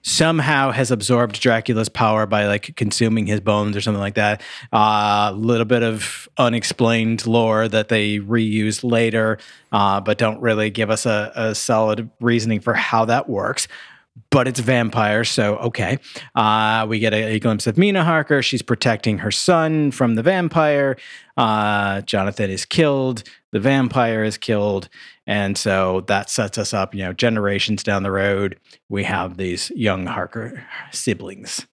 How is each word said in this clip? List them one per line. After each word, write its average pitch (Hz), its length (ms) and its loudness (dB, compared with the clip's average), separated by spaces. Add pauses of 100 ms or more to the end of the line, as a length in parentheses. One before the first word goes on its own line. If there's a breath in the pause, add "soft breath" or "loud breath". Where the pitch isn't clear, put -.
somehow 147 680 2
has 120 220 0
absorbed 120 480 0
Dracula's 113 480 2
power 110 380 2
by, 104 200 2
like, 101 300 -2
consuming 110 500 0
his 107 140 0
bones 104 340 0
or 101 60 -4
something 101 200 -2
like 101 140 -4
that. 107 280 0 (300 loud breath)
Uh, 104 600 4
a - 20 -8
little 113 300 0
bit 117 180 2
of 110 540 -4
unexplained 113 920 0
lore 113 420 2
that 107 200 0
they 104 300 2
reuse 110 680 0
later, 113 540 2 (340 loud breath)
uh, 101 280 2
but 104 180 -2
don't 110 220 0
really 110 300 0
give 107 200 -2
us 110 160 0
a, 107 280 -2
a 110 220 -2
solid 110 540 0 (100)
reasoning 113 400 2
for 117 140 -2
how 113 320 0
that 127 240 0
works. 98 360 -4 (640 loud breath)
But 127 180 4
it's 127 120 -4
vampire, 113 640 2
so 104 320 0
okay. 117 420 -4 (360 loud breath)
Uh, 110 540 2
we 110 120 -2
get 110 120 2
a, 110 220 -2
a 110 40 0
glimpse 107 280 0
of 110 100 0
Mina 190 260 4
Harker. 151 400 2
She's - 200 -2
protecting 110 560 0
her 104 120 -4
son 156 600 2
from 120 240 2
the 113 80 0
vampire. 151 720 2 (400 loud breath)
Uh, 104 640 2
Jonathan 98 480 -2
is 95 160 -6
killed. 135 600 0 (280 loud breath)
The 110 80 0
vampire 120 640 2
is 107 140 -2
killed. 104 500 -2 (380 loud breath)
And 98 320 -2
so 95 480 0
that 101 240 -2
sets 107 260 -2
us 104 160 -4
up, 98 220 -2
you 101 80 -6
know, 92 100 -6
generations 104 720 0
down 98 220 0
the 98 80 -2
road, 98 460 -2 (300 soft breath)
we 101 160 -4
have 90 320 -4
these 90 380 -6
young 95 320 -2
Harker 110 580 -10 (280 loud breath)
siblings. 98 800 -8